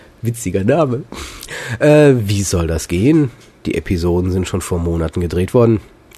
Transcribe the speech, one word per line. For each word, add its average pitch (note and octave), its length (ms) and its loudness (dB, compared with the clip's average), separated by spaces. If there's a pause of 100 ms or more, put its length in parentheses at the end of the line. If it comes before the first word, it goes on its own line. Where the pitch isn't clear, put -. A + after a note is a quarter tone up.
(220)
Witziger G2 420 -4
Name. C3+ 380 0 (760)
Äh, D3+ 420 6
wie G2+ 220 0
soll F2 240 0
das D#2+ 220 -4
gehen? B2+ 420 2 (360)
Die - 80 -4
Episoden F2 560 -2
sind F2+ 180 -2
schon F#2+ 120 -4
vor F2+ 180 -4
Monaten E2 420 -2
gedreht F2 340 -2
worden. A#2 260 4 (380)